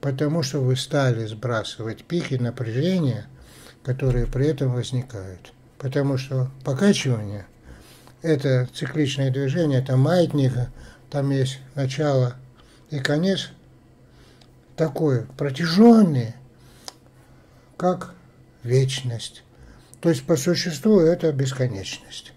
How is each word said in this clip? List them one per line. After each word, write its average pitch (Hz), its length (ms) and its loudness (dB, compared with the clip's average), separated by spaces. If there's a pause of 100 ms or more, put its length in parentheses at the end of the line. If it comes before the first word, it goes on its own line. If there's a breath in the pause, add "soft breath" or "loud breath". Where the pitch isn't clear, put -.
Потому 147 400 -2
что 143 180 -4
вы 127 160 2
стали 127 500 0
сбрасывать 110 800 -6
пики 170 320 -4
напряжения, 123 920 -2 (560 loud breath)
которые 127 420 0
при 131 220 0
этом 131 260 0
возникают. 107 800 -8 (260)
Потому 139 380 -2
что 131 340 -4 (140)
покачивание — 127 800 0 (760 loud breath)
это 135 520 2
цикличное 135 580 -2
движение, 139 480 0
это 127 160 -2
маятник, 147 560 4 (580 loud breath)
там 139 220 -2
есть 131 280 0 (140)
начало 135 640 0 (560 soft breath)
и 147 80 -6
конец, 156 500 0 (1300 soft breath)
такой 143 500 0 (120)
протяженный, 165 1000 6 (1400 loud breath)
как 180 360 -2 (500)
вечность. 127 800 -2 (580 loud breath)
То 170 80 2
есть 147 160 0
по 170 100 2
существу 180 640 2
это 170 320 4
бесконечность. 131 1040 -6